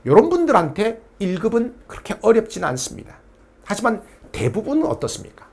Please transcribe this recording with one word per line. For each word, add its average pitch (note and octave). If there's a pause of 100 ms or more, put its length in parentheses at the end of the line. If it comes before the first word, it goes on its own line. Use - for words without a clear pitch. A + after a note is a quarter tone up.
요런 G3+
분들한테 A3+ (200)
일 F#3
급은 A#3 (120)
그렇게 -
어렵지는 A3
않습니다. - (460)
하지만 A3 (280)
대부분은 A3
어떻습니까? -